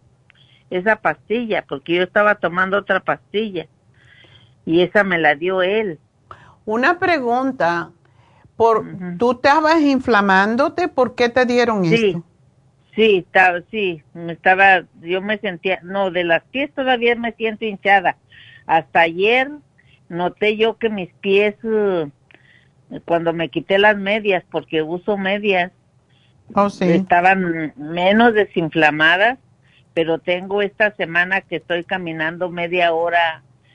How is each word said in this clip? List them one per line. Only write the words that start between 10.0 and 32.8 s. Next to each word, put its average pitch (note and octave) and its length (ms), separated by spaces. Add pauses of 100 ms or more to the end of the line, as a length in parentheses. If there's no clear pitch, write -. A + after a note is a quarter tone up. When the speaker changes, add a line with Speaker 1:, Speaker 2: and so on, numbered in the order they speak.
Speaker 2:
¿Por A#3 260
qué A#3+ 140
te B3 180
dieron A#3 360
Speaker 1:
Sí. E3 120
Speaker 2:
esto? F#3+ 280 (720)
Speaker 1:
Sí, G#3 300
estaba, F#3 360 (100)
sí, F#3 320 (100)
me E3+ 200
estaba, F#3 500 (180)
yo F3+ 220
me G#3 160
sentía, F#3 420
no, F#3+ 300
de F3 120
las E3 280
pies C#4 240
todavía A#3+ 400
me A#3 160
siento A3 340
hinchada. G3 520 (500)
Hasta E3 340
ayer G#3 480 (580)
noté F3 480
yo A3 220
que A3+ 120
mis G3 260
pies, G3+ 480
eh, G3+ 460 (960)
cuando E3 280
me E3 160
quité G3 300
las G#3 180
medias, G3+ 540
porque D#3 320
uso F3+ 340
medias, G3 540 (840)
Speaker 2:
Oh, G3+ 140
sí. F#3 380
Speaker 1:
Estaban F3 720
menos F#3 560
desinflamadas, E3+ 1040 (560)
pero E3 260
tengo F#3 420
esta G3+ 340
semana F3+ 460
que - 160
estoy F3 260
caminando E3+ 680
media E3+ 440